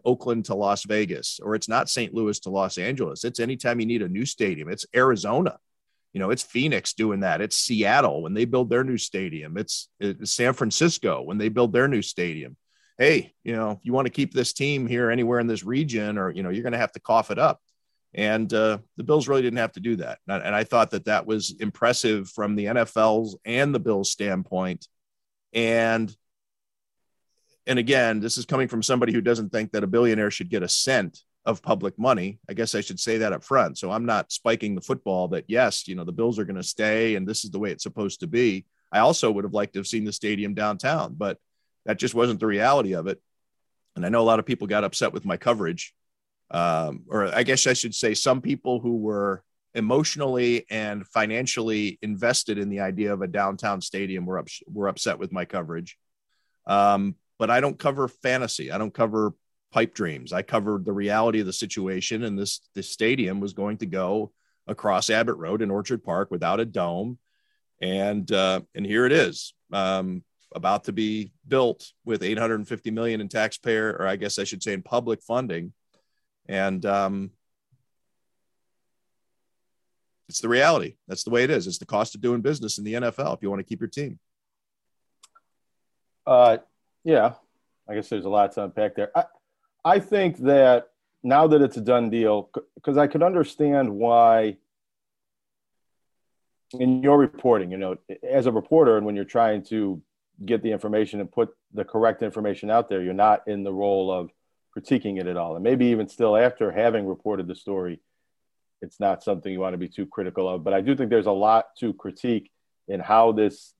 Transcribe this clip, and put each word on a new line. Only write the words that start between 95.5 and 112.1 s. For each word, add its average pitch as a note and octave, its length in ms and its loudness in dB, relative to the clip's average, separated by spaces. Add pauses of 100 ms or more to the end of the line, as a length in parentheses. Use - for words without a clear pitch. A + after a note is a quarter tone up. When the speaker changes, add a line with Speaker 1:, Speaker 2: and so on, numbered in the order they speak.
Speaker 2:
in B2+ 240 4
your C#3+ 160 8
reporting, A2+ 540 4
you F#2+ 60 -8
know, F#2+ 180 -4 (260)
as B2+ 260 2
a B2 40 4
reporter, A2+ 460 6
and G#2 80 0
when G#2 100 -2
you're G2+ 80 -4
trying G#2+ 400 2
to G2 380 -4 (440)
get G#2+ 160 0
the A2 100 -2
information G#2 500 -2
and F#2 100 -8
put A2 200 0 (220)
the G#2 120 -6
correct A2 360 2
information G#2 480 -4
out A#2 200 2
there, F#2+ 120 -2
you're F#2 120 -4
not G#2 340 4
in G2+ 160 -4
the G2 100 -4
role F#2+ 380 0
of F2+ 180 -4 (480)
critiquing G#2 420 -2
it F2+ 80 -4
at F2 100 -4
all. E2 180 -4
And F#2 80 -8
maybe B2 220 4
even A2 240 2
still G#2+ 260 2
after A#2 360 4
having G#2+ 360 2
reported F#2+ 400 -4
the F2 80 -10
story, F#2 460 -6 (800)
it's - 180 -16
not F#2+ 240 0
something F#2+ 280 -4
you F#2 100 -4
wanna F#2 160 -4
be F2 120 -8
too G2+ 160 -8
critical F#2 420 -4
of. F2+ 180 -4
But G2 80 2
I G2 80 2
do C3 140 2
think B2+ 140 -2
there's A2 160 4
a G#2 60 4
lot G#2+ 360 4 (120)
to A2+ 140 -2
critique G2+ 580 -4 (380)